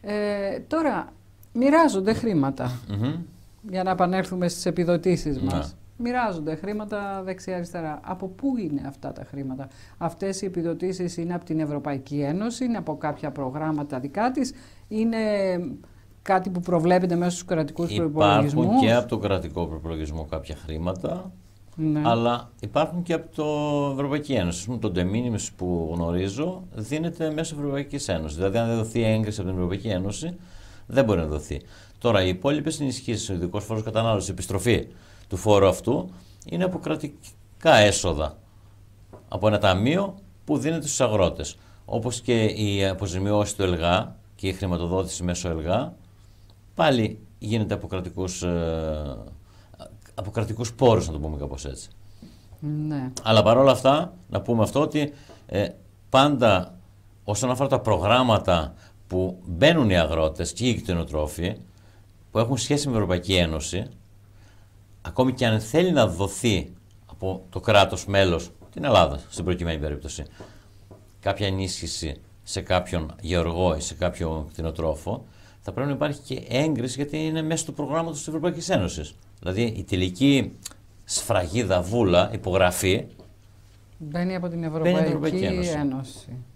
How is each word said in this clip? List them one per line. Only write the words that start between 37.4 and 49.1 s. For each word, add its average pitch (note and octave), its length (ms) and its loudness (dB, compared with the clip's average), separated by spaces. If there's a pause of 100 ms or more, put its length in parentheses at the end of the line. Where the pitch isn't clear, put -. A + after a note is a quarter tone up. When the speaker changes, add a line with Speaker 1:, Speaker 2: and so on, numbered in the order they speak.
Speaker 2:
έσοδα, F2+ 600 4 (920)
από F#2+ 200 0
ένα G#2+ 100 4
ταμείο A#2+ 580 2 (300)
που D3+ 120 0
δίνεται D#3 300 -2
στους - 140 -2
αγρότες. F2 560 2 (280)
Όπως A#2 360 -4
και A#2 240 2
η G2+ 400 0
αποζημιώση G2 680 0
του G2+ 80 -2
ελγα F2+ 520 2 (200)
και F#2+ 120 -6
η F#2+ 60 0
χρηματοδότηση F2+ 680 -2
μέσω F2 260 -2
ελγα, F#2 440 -2 (840)
πάλι C3 440 2 (200)
γίνεται A2 340 0
από F2 140 -6
κρατικούς, F2+ 560 -6
ε, D#2+ 720 -2 (1000)